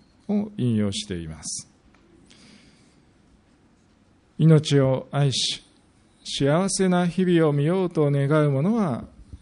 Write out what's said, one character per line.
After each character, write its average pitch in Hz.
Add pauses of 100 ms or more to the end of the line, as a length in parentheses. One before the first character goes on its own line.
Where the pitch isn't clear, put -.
(280)
を 104
引 120
用 104
し -
て 92
い 82
ま 76
す。 - (2750)
「命 151
を 131
愛 143
し、 - (600)
幸 156
せ 190
な 180
日 180
々 165
を -
見 143
よ 185
う 175
と 147
願 139 (180)
う 147
者 151
は、 175 (360)